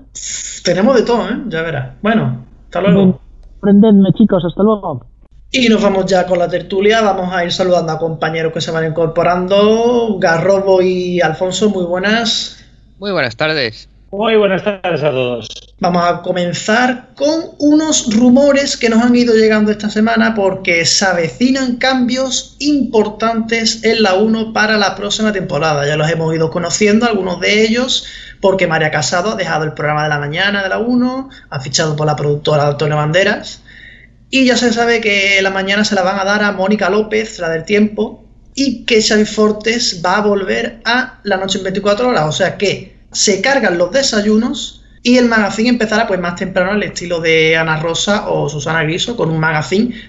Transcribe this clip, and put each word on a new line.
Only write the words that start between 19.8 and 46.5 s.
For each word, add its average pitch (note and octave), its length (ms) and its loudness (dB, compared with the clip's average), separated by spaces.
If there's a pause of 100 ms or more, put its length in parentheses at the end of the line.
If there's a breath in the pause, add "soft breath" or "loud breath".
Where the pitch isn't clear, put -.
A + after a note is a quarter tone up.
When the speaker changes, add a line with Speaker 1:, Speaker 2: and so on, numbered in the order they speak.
Speaker 1:
semana A3+ 440 2
porque F#3 520 0
se - 180 2
avecinan A#3+ 720 0
cambios C4 840 -2
importantes A3+ 1200 -2
en A3+ 180 2
la F#3+ 120 2
uno A3 400 0
para G#3+ 240 0
la F#3+ 160 0
próxima G#3 380 -4
temporada. D3+ 540 -2
Ya D3+ 100 0
los D3+ 140 0
hemos D#3+ 240 -2
ido D#3+ 160 0
conociendo, G3+ 540 0
algunos F#3+ 360 -2
de G#3 240 2
ellos, B3 420 -2 (340 loud breath)
porque F#3+ 280 2
María D#3 220 0
Casado F3+ 420 -2
ha A3+ 40 -6
dejado E3 280 -2
el D#3 100 -6
programa D3+ 300 -2
de D3+ 40 -2
la D3 100 -2
mañana F#3 440 -2
de F#3+ 80 -4
la G3 80 -2
uno, B3 500 -2 (220 loud breath)
ha C#3 100 -8
fichado D#3 340 -2
por D3+ 120 -2
la D3+ 100 0
productora D3 520 0
Antonio D3 280 -2
Banderas F3 640 -2 (680 loud breath)
y C4 160 2
ya B3 100 2
se A#3+ 160 0
sabe A#3 300 0
que G3 400 2
la F#3+ 80 0
mañana G3 340 -2
se G#3 120 -2
la F#3 60 2
van F#3+ 160 0
a F#3+ 60 -2
dar G#3 180 0
a G3+ 100 0
Mónica F#3+ 360 0
López, G#3+ 520 -2
la E3 100 -4
del D#3+ 140 -4
tiempo, G#3 600 0 (300)
y C4 320 -4
que A3 160 2
Xavi G#3+ 240 2
Fortes G#3+ 760 -2
va F#3 140 0
a G#3 100 -2
volver G#3 600 -2
a B3 380 -2
La G3 120 0
noche G3 220 -4
en F#3 60 -6
veinticuatro G#3 440 0
horas, F#3 180 0
o D#3 60 -4
sea F3 240 -2
que D#3+ 400 -4 (160)
se F#3+ 280 0
cargan G#3+ 380 0
los F3 140 0
desayunos A3+ 920 0 (180 soft breath)
y B3 140 4
el A#3+ 100 4
magazine A3 440 0
empezará A3 360 0
pues F#3 140 -2
más F3 140 -4
temprano F#3 380 -2